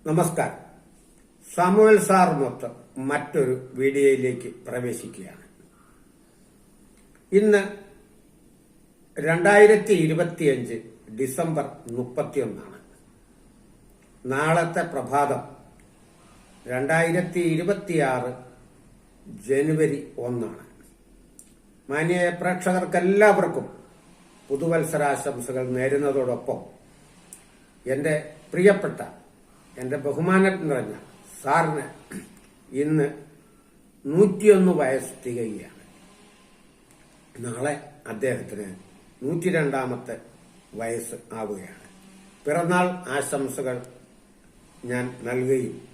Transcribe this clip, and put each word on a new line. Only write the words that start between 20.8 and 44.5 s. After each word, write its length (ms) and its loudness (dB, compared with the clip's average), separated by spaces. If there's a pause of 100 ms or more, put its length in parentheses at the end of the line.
മാന്യ 400 0 (140)
പ്രേക്ഷകർക്കെല്ലാവർക്കും 1200 2 (800)
പുതുവത്സരാശംസകൾ 1160 -2 (140)
നേരുന്നതോടൊപ്പം 800 0 (1300)
എൻ്റെ 220 -2 (380)
പ്രിയപ്പെട്ട, 480 4 (800)
എൻ്റെ 240 -4
ബഹുമാനം 500 2 (120)
നിറഞ്ഞ 280 -4 (460)
സാറിന് 440 0 (960)
ഇന്ന് 260 2 (1040)
നൂറ്റിയൊന്ന് 680 6
വയസ്സ് 320 -2 (100)
തികയുകയാണ്. 600 -8 (1600)
നാളെ 280 -6 (380)
അദ്ദേഹത്തിന് 560 -6 (560)
നൂറ്റിരണ്ടാമത്തെ 920 -2 (640)
വയസ്സ് 380 -8 (220)
ആവുകയാണ്. 480 -12 (580)
പിറന്നാൾ 420 2 (300)
ആശംസകൾ 580 -4 (1160)